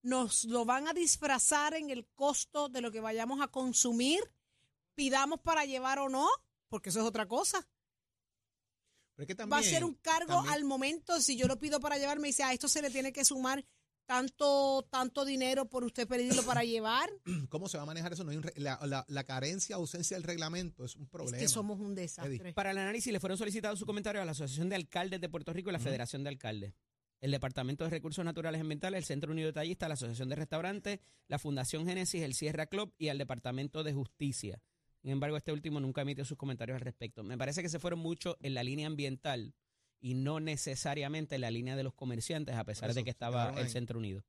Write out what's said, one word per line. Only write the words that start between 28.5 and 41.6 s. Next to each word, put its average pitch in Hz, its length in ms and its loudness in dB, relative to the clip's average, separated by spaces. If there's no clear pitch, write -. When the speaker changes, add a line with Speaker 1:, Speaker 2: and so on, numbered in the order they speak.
Speaker 3:
y 160 40 -2
Ambientales, 156 360 -2
el 156 60 -4
Centro 147 280 -2
Unido 160 160 0
de 151 40 0
Tallistas, 160 380 -2
la 151 40 0
Asociación 127 360 -4
de 147 60 -2
Restaurantes, 185 640 -2
la 135 100 0
Fundación 143 480 0
Génesis, 180 360 0
el 135 120 -2
Sierra 151 320 0
Club 208 300 -4
y 151 120 0
al 139 100 0
Departamento 135 680 -4
de 151 80 -2
Justicia. 135 720 -4
Sin 135 100 -4
embargo, 147 260 0
este 156 140 -6
último 147 280 -2
nunca 135 220 0
emitió 139 240 -4
sus 143 100 -8
comentarios 131 400 -4
al 123 60 -6
respecto. 117 420 -8
Me 117 140 -6
parece 143 240 -2
que 170 80 -4
se 160 80 -4
fueron 170 220 -2
mucho 170 420 -4
en 139 100 -2
la 123 100 -2
línea 143 240 -2
ambiental 135 680 -4
y 127 140 -4
no 139 280 0
necesariamente 147 960 -2
en 131 40 -2
la 117 100 0
línea 123 240 -2